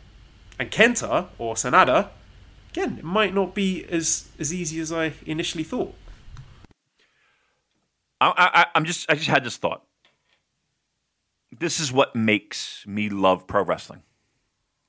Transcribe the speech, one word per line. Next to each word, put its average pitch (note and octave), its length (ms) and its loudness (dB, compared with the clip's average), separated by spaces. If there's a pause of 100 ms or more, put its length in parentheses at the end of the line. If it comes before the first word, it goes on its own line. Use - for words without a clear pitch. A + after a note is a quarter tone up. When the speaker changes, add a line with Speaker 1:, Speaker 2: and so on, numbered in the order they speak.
(580)
Speaker 1:
and A#2+ 140 -6
Kenta, F#3 560 0 (100)
or A2+ 180 -6
Sanada, D3 540 2 (640)
again, D4 280 -4
it - 40 -14
might F#3 300 0
not F#3+ 220 0
be F#3+ 300 -2
as, - 520 -2
as C#3+ 160 -4
easy D#3+ 260 -6
as D#3+ 140 -6
I D#3+ 200 -2 (120)
initially D#3 380 -4
thought. - 320 -4 (2250)
Speaker 2:
I, C#3 80 6
I, - 320 4
I, - 40 6 (100)
I'm D#3 100 2
just, E3+ 240 -4
I D#3 60 4
just D3+ 140 -4
had C#3 140 4
this A#2 140 -8
thought. - 260 -4 (1700)
This D#3+ 220 -2
is C#3+ 120 -4
what C3 240 2
makes - 720 0
me G#2 240 -4
love F#2+ 380 4
pro G2+ 160 2
wrestling. - 400 -6 (840)